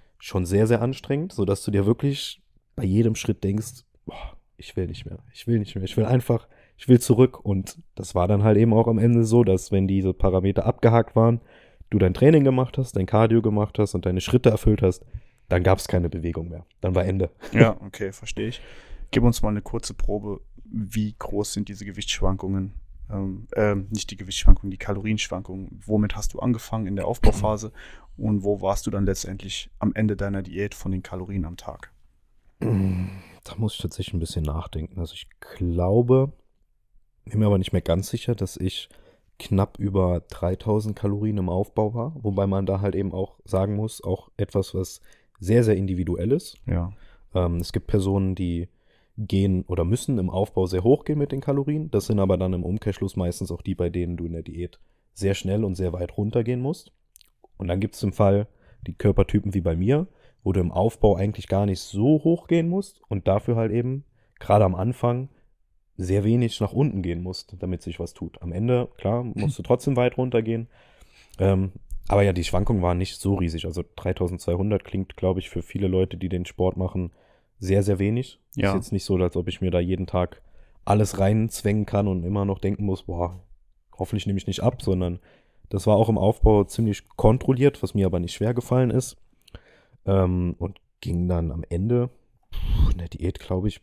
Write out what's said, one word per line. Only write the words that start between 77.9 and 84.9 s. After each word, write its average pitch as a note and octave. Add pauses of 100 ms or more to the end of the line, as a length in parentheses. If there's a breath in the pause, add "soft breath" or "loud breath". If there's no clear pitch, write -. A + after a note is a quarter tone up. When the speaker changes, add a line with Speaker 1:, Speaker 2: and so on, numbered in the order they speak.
Speaker 1:
wenig. A2 (160)
Speaker 2:
Ja. G2+
Speaker 1:
Ist G2
jetzt -
nicht G2
so, G2
als F2+
ob F2
ich F#2
mir F#2
da F2
jeden F2+
Tag - (420)
alles G#2+
reinzwängen G#2+
kann G2+
und F2+
immer G2+
noch G2
denken G2
muss, F#2+
„Boah, F2 (580)
hoffentlich F#2+
nehme G2
ich -
nicht F#2+
ab“, -
sondern F2+ (500 soft breath)